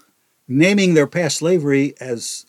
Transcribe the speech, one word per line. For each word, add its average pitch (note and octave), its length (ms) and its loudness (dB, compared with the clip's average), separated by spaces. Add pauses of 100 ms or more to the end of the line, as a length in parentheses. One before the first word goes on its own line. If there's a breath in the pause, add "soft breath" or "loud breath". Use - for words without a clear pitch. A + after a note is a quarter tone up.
(480)
naming F3+ 460 2
their D3 120 4
past E3+ 300 -4
slavery C#3+ 640 0
as B2 480 -10